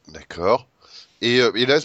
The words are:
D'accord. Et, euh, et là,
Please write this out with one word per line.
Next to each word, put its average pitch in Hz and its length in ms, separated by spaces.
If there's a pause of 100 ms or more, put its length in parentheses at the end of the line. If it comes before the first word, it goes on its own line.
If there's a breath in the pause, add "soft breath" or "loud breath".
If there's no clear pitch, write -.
D'accord. 90 600 (540 loud breath)
Et, 120 200
euh, 117 140
et 120 100
là, 139 200